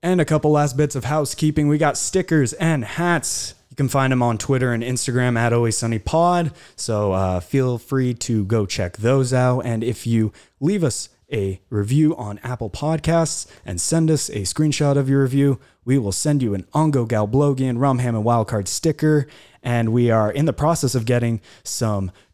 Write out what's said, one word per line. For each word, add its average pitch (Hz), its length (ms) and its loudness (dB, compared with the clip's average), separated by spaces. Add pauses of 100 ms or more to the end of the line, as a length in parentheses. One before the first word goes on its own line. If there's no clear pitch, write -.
And 180 200 2
a 151 40 4
couple 151 260 2
last 147 260 2
bits 147 180 0
of 123 80 -6
housekeeping. 151 640 0
We 151 100 4
got 147 200 2
stickers 160 560 0
and 156 320 0
hats. - 720 -2 (140)
You - 60 -20
can 139 140 0
find 131 220 2
them 127 120 2
on 117 140 2
Twitter 127 360 0
and 113 100 -2
Instagram 123 540 0
at 117 160 2
Always 117 240 2
Sunny 113 220 -2
Pod. 170 540 2 (220)
So, 104 360 -2
uh, 92 280 0
feel 127 380 -2
free 127 380 -2
to 110 300 -2
go 107 200 0
check 92 320 -6
those 127 360 2
out. 127 280 2
And 113 220 -2
if 117 240 -4
you 113 260 0 (260)
leave 180 240 0
us - 260 -4 (220)
a 98 380 -4
review 139 480 2
on 104 260 -10
Apple 120 260 -8
Podcasts 160 760 -2 (180)
and 90 140 -8
send 160 320 0
us 151 180 0
a 104 120 -6
screenshot 143 560 0
of 139 100 0
your 139 140 4
review, 139 380 2 (260)
we 131 120 2
will 104 140 -2
send 147 320 0
you 107 100 0
an 95 100 -4 (100)
Ongo 143 340 2
Galblogian 123 720 0
Rum 131 200 2
Ham 120 160 0
and 107 100 -2
Wild 117 220 2
Card 104 200 -4
sticker. 156 600 0 (360)
And 117 300 0
we 120 180 4
are 107 200 2
in 143 140 0
the 151 60 0
process 147 420 0
of 120 120 0
getting 117 340 0 (240)
some 101 480 -2 (220)